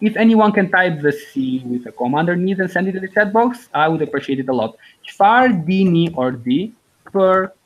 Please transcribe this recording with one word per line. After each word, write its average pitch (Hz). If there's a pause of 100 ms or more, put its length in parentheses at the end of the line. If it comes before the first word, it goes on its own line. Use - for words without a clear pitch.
If 214
anyone 220
can 196
type 180
the 147
C 131
with 123
a 110
comma 127
underneath 175
and 180
send 185
it 190
to 190
the 190
chat 208
box, 240
I 151
would 160
appreciate 139
it 131
a 131
lot. 113 (300)
Çfar 233 (140)
dini 175
or 127
di 127 (400)
për 185 (140)